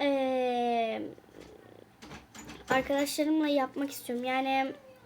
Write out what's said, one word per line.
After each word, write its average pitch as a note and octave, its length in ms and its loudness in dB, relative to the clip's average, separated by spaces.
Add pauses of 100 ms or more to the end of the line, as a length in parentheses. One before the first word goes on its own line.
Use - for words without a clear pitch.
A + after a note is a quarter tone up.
e, B3 1000 2 (1700)
arkadaşlarımla D4 760 2
yapmak C#4 420 0
istiyorum. B3 340 -6
Yani, C4+ 480 0 (340)